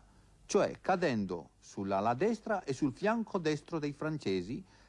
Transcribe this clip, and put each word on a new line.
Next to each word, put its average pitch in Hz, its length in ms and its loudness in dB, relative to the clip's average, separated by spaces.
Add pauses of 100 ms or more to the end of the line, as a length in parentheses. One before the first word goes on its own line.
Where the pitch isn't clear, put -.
(440)
cioè 139 360 2
cadendo 113 680 0 (100)
sull'ala 101 540 0
destra 208 500 0
e 139 80 -2
sul 131 200 0
fianco 214 460 -2
destro 156 400 -2
dei 147 140 -2
francesi 147 720 -2 (260)